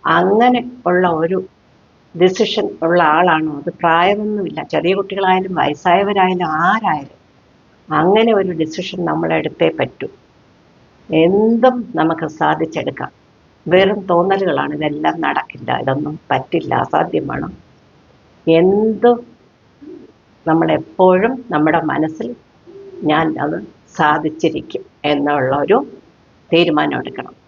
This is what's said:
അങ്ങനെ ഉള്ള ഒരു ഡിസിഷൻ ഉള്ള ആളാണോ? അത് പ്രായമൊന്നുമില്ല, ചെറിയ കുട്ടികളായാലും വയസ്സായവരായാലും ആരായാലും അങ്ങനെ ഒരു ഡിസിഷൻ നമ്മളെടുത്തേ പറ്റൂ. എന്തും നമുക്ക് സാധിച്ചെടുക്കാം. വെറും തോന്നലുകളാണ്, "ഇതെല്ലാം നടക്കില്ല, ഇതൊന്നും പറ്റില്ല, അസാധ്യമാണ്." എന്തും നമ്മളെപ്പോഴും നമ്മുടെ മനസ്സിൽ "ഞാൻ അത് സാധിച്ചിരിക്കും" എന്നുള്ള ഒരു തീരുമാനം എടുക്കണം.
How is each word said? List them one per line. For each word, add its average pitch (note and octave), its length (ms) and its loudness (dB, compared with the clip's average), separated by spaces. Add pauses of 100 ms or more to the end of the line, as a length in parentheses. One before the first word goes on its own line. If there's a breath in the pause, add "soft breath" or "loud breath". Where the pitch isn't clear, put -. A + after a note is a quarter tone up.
അങ്ങനെ G#3+ 640 2 (140)
ഉള്ള F3+ 240 2
ഒരു E3+ 340 -2 (800)
ഡിസിഷൻ F#3 460 0 (120)
ഉള്ള E3+ 220 2
ആളാണോ? D#3 540 2
അത് C#3+ 220 -8
പ്രായമൊന്നുമില്ല, F3+ 840 0
ചെറിയ D#3+ 300 -2
കുട്ടികളായാലും F#3+ 640 -2
വയസ്സായവരായാലും F#3 880 0
ആരായാലും E3 760 -2 (760)
അങ്ങനെ G#3 380 4
ഒരു F#3 180 0
ഡിസിഷൻ E3+ 540 -6
നമ്മളെടുത്തേ D#3+ 760 0
പറ്റൂ. B2+ 280 -6 (1040)
എന്തും A3 840 2
നമുക്ക് D#3+ 320 -2
സാധിച്ചെടുക്കാം. D#3 840 -4 (560)
വെറും F#3+ 320 4
തോന്നലുകളാണ്, F3+ 760 0
"ഇതെല്ലാം D3+ 460 -2
നടക്കില്ല, C3+ 580 -4
ഇതൊന്നും D3 400 -4 (120)
പറ്റില്ല, - 440 -2
അസാധ്യമാണ്." C#3+ 760 -2 (1000)
എന്തും G#3+ 800 4 (1200)
നമ്മളെപ്പോഴും F#3 1040 2
നമ്മുടെ D#3 300 2
മനസ്സിൽ D#3 540 -4 (680)
"ഞാൻ D#3 360 0
അത് D3+ 280 -6 (280)
സാധിച്ചിരിക്കും" D#3 880 -2 (200)
എന്നുള്ള C#3+ 520 0
ഒരു G3+ 300 0 (680)
തീരുമാനം D3+ 440 2
എടുക്കണം. B2 360 -12 (140)